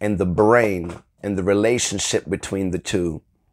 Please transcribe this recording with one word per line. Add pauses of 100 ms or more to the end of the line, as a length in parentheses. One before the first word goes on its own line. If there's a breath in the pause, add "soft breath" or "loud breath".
and
the
brain (240)
and
the
relationship
between
the
two. (300)